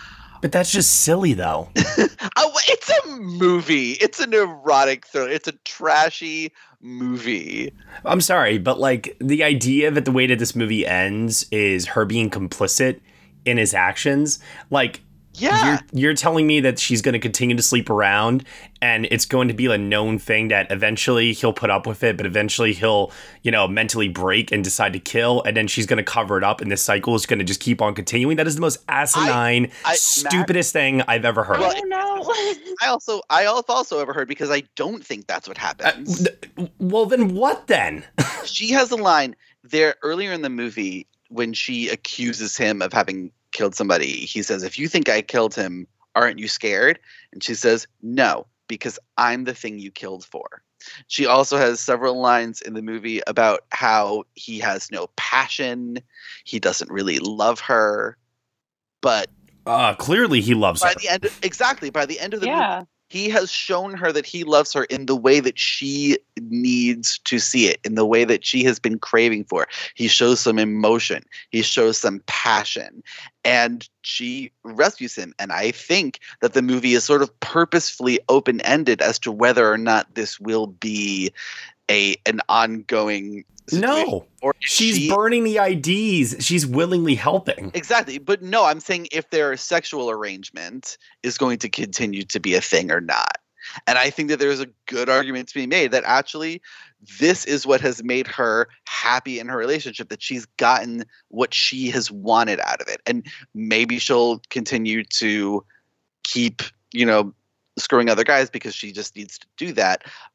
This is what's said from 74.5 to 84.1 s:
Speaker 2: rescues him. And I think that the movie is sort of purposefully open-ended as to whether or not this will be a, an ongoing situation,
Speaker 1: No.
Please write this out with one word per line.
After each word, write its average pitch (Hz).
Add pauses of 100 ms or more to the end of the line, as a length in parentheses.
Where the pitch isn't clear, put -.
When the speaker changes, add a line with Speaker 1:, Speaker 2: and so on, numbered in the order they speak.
Speaker 2:
rescues 123
him. 90
And 98
I 101
think 165 (220)
that 117
the 135
movie 127
is 117
sort 143
of -
purposefully 165 (100)
open-ended 123
as 104
to 117
whether 113
or 110
not 113
this 110
will 110
be 101 (580)
a, 101 (100)
an 110 (100)
ongoing 107 (220)
situation, 269
Speaker 1:
No. 92 (160)